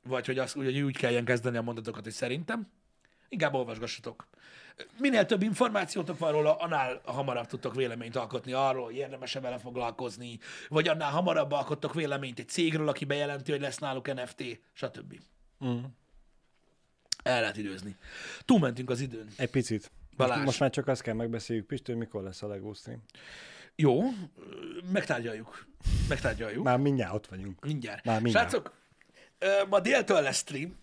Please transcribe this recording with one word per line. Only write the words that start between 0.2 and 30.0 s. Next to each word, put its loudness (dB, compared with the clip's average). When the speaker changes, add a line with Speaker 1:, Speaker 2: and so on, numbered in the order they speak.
Speaker 1:
hogy 0
azt, -2
úgy, -2
hogy 2
úgy 0
kelljen 2
kezdeni 2
a 0
mondatokat, -6
hogy -10
szerintem. -4
Inkább 0
olvasgassatok. -6
Minél 6
több 2
információtok 0
van 2
róla, 6
annál 0
hamarabb -2
tudtok -8
véleményt -2
alkotni -4
arról, 2
hogy -10
érdemes-e -6
vele -6
foglalkozni, -6
vagy 2
annál 2
hamarabb 2
alkottok -2
véleményt -2
egy -12
cégről, 2
aki -2
bejelenti, -2
hogy 0
lesz -4
náluk -4
N -6
F -16
T, -10
stb. -10
Speaker 2:
Mm. 0
Speaker 1:
El 2
lehet -2
időzni. -8
Túlmentünk 6
az 2
időn. -6
Speaker 2:
Egy 0
picit. 0
Speaker 1:
Balázs. 4
Speaker 2:
Most, 0
most 2
már 6
csak 0
azt 2
kell -4
megbeszéljük, -4
Pistő, -6
mikor -6
lesz -10
a -8
Lego -8
stream. -14
Speaker 1:
Jó, 6
megtárgyaljuk. -2
Megtárgyaljuk. 0
Speaker 2:
Már 6
mindjárt 2
ott -4
vagyunk. -10
Speaker 1:
Mindjárt. -6
Speaker 2:
Már 4
mindjárt. 4
Speaker 1:
Srácok, -2
ö, 0
ma 6
déltől 6